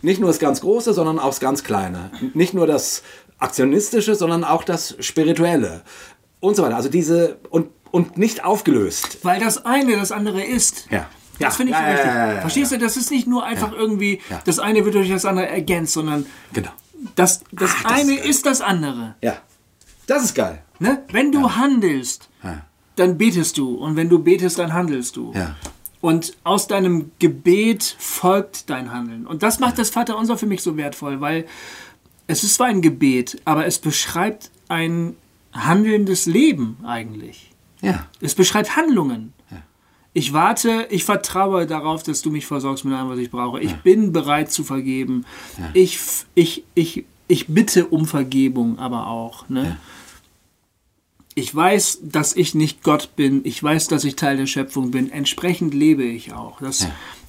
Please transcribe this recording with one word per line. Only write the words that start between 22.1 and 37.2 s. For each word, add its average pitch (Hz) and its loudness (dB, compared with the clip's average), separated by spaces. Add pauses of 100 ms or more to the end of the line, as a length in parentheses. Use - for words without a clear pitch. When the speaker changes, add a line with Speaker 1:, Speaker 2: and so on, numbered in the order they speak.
Speaker 1:
Ja. 78 -8 (340)
Speaker 2:
dann 180 4
betest 175 2
du. 127 -2
Und 147 -4
wenn 165 0
du 170 8
betest, 175 2
dann 170 -2
handelst 151 -2
du. 117 -10
Speaker 1:
Ja. 82 -6 (440)
Speaker 2:
Und 165 0
aus 190 0
deinem 180 0
Gebet 180 2
folgt - -2
dein 127 -8
Handeln. 117 -10
Und 160 -6
das 220 2
macht 247 0
Speaker 1:
Ja. - -4
Speaker 2:
das 226 -2
Vaterunser 226 -2
für 226 -4
mich 190 -2
so 160 -4
wertvoll, 143 -6
weil 160 -2 (800)
es - -2
ist 196 2
zwar 254 2
ein 202 0
Gebet, 135 2
aber 156 0
es 165 -2
beschreibt - -4 (180)
ein 170 -2 (380)
handelndes 202 2
Leben 165 2
eigentlich. 113 -12 (320)